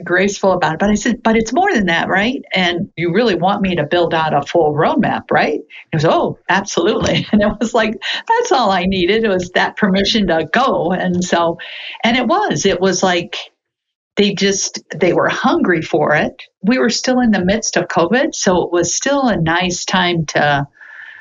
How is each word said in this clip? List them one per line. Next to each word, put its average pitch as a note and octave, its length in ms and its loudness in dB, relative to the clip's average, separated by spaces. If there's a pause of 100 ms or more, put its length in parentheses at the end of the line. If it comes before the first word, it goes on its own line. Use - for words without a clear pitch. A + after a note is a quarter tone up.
graceful F#3 480 2
about D#3+ 220 0
it, D#3+ 60 -8
but G3+ 100 2
I G#3+ 60 4
said, A3+ 280 -2
"But A3+ 140 2
it's A3+ 160 0
more F#4 200 2
than G#3+ 120 2
that, E3 240 0
right? G#3+ 320 0 (120)
And F3 440 -2
you E3+ 160 -2
really G#3+ 220 2
want G3+ 260 0
me F#3 160 0
to D3 80 -2
build E3+ 280 0
out D#3 200 0
a D3 80 2
full D3+ 320 0
roadmap, E3 580 0
right?" E3+ 300 0
He - 360 -10
goes, D3 60 0
"Oh, A3 340 0 (120)
absolutely." F3+ 800 0
<laughs> - 20 -2
And G#3 100 4
it G#3 100 2 (100)
was A3 120 -2
like, A3 200 0 (340)
that's A#4 240 2
all A#3+ 200 2
I F#3 120 0
needed. F#3+ 400 2
It A3 60 0
was F3+ 220 -2
that - 260 -2
permission G3 500 0
to D#3+ 240 0
go. G3 400 0
And F3+ 320 -2
so, E3+ 360 0 (440)
and A#3+ 140 2
it A#3+ 100 0
was, E4 380 0
it F#3 160 2
was F#3 200 2
like, F3+ 360 0 (800)
they G3+ 200 2
just, G3 440 -2 (160)
they E3+ 180 2
were - 140 2
hungry A3+ 540 0
for D3+ 320 0
it. E3+ 300 -2 (180)
We A#3+ 160 2
were A#3+ 140 2
still B3+ 280 0
in A#3+ 120 4
the F#3 120 2
midst G3+ 340 -2
of F3 100 0
covid. A#3 480 0
So F3+ 280 2
it - 80 -6
was F3 240 0
still C4+ 320 0
a F3+ 140 0
nice F3 440 -2
time F3 420 0
to C#3+ 400 0 (540)